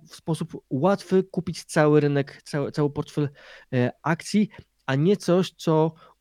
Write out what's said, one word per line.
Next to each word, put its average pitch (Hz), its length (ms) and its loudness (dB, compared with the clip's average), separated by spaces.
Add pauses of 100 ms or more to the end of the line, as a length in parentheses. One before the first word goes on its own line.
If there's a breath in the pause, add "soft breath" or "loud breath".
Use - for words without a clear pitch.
w - 80 -20
sposób - 540 -8
łatwy 185 520 0
kupić - 420 -8
cały 151 360 4
rynek, 143 440 -2
cały, 143 280 -6
cały 147 180 0
portfel, 147 380 -4 (440 loud breath)
e, 123 180 0 (120)
akcji, 170 460 -2 (380 loud breath)
a 135 80 0
nie 165 220 2
coś, 180 340 0
co 160 440 0 (260 soft breath)